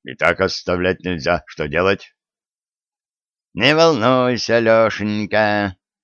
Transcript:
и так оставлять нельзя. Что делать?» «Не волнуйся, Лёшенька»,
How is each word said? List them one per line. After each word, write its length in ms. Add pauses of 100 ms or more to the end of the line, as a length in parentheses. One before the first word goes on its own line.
и 120
так 260
оставлять 600
нельзя. 460
Что 220
делать?» 480 (1400)
«Не 240
волнуйся, 800
Лёшенька», 1200 (280)